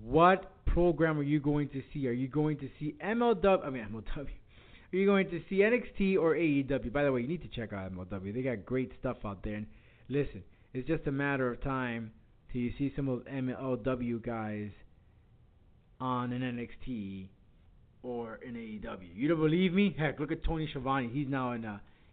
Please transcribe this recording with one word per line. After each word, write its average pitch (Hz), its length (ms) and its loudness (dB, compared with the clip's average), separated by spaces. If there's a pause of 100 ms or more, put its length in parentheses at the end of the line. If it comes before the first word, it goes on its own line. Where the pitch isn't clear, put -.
What 170 640 6
program 160 520 6
are 147 60 0
you 147 160 4
going 147 300 2
to 139 120 -6 (120)
see? 135 140 -2
Are 120 60 2
you 127 140 0
going 151 320 0
to 135 100 -8 (100)
see 151 200 -4
M 214 220 0
L 233 140 6
W? 190 300 4
I 147 40 -4
mean, 127 140 -6
M 107 120 -8
L 107 80 -8 (120)
W. - 200 -6 (580)
Are 180 40 2
you 196 80 4
going 196 240 4
to 165 200 -6
see 196 140 4
N 226 100 6
X 233 140 0 (100)
T 190 200 4
or 160 180 6
A 156 60 2
E 143 220 4
W? 123 280 -2
By 143 120 2
the 143 100 4
way, 123 80 2
you 120 60 -4
need 165 140 -4
to - 60 -14
check 110 240 -8
out 95 140 -6
M 92 120 -8
L 92 80 -8
W. 98 280 -6
They 127 80 -4
got 120 240 -2
great 127 340 -2
stuff 123 260 -4
out 98 180 -8
there. 107 120 -4
And 107 120 -6 (420)
listen, 131 340 -2 (300)
it's 127 140 -6
just 156 200 0
a 147 40 0
matter 139 380 0
of 120 120 -6
time 120 500 -4 (400)
till 123 100 -2
you 120 160 -2
see 139 200 -2
some 139 100 -2
of 127 200 -2
M 131 220 -4
L 127 280 -2
W 120 420 -2
guys 107 520 -6 (1300)
on 123 320 -2
an 123 100 -2
N 120 160 -4
X 117 140 -8 (120)
T 98 440 -8 (760)
or 117 440 -8
an 120 80 -10
A 117 40 -10
E 110 220 -10
W. 98 320 -12
You 117 140 -2
don't 160 140 2
believe 170 320 4
me? 196 240 4
Heck, 143 220 -2
look 147 120 -4
at 165 140 -6
Tony 156 260 0
Schiavone. 131 400 -2
He's 139 160 -2
now 131 240 -2
in, 113 140 -4
uh, 101 140 -8 (340)